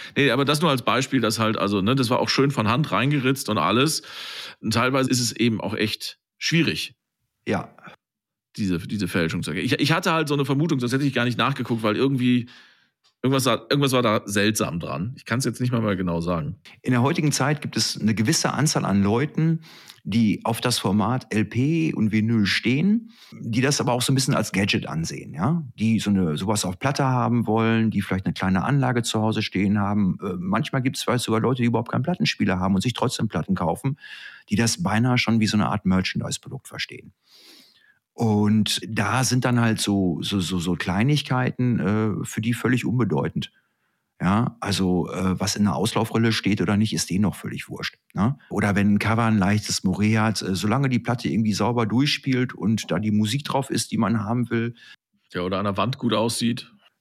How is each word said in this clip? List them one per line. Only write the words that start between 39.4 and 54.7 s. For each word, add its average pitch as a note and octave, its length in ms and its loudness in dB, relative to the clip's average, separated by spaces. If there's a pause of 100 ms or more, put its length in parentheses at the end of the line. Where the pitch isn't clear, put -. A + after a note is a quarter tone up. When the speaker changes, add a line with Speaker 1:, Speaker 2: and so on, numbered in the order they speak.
Speaker 2:
dann B2 160 2
halt A2+ 180 2
so, F#2+ 440 0
so, G2+ 180 -2
so, F2+ 180 -2
so F2 160 -2
Kleinigkeiten, B2+ 1080 0
äh, G#2 440 0
für - 160 -8
die A#2 140 -2
völlig B2 320 0
unbedeutend. G2 640 -2 (680)
Ja, G2+ 380 0
also, F2+ 540 0
äh, F#2 260 0
was G2 160 -2
in G#2 80 0
der F2+ 140 2
Auslaufrille A2+ 560 0
steht G2+ 280 0
oder G2+ 160 2
nicht, G#2+ 160 2
ist - 160 -4
denen F#2+ 140 0
noch F#2+ 140 0
völlig - 320 -12
wurscht, - 300 -10 (160)
ne? A#2+ 220 0 (140)
Oder G2+ 240 0
wenn G2+ 200 4
ein G2+ 40 2
Cover A2+ 240 0
ein A2 160 2
leichtes G2+ 460 0
Moret G#2 340 2
hat, A2 240 0
äh, F#2 140 -2
solange A#2 320 0
die B2 100 0
Platte A#2 300 -2
irgendwie A2 240 2
sauber A2+ 340 0
durchspielt B2+ 640 0
und - 380 -2
da D#2+ 80 0
die G#2+ 140 0
Musik G#2+ 320 0
drauf - 260 -2
ist, - 220 -2
die A2+ 40 -2
man A2 280 0
haben A#2 260 -2
will. A#2 240 -2 (580)